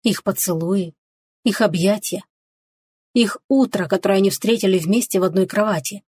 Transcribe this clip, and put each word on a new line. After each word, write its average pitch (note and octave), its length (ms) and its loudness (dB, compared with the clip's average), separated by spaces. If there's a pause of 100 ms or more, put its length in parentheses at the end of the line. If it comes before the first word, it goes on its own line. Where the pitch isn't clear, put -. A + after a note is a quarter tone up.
их G#3+ 220 -2
поцелуи, F3 720 -2 (480)
их A#3 180 0
объятия, G3 600 0 (880)
их A3+ 240 2 (100)
утро, A#3+ 400 2
которое G3+ 280 0
они G3 160 2
встретили G3 480 0
вместе F#3+ 400 0
в F3+ 40 2
одной F#3 220 0
кровати. G3+ 680 -4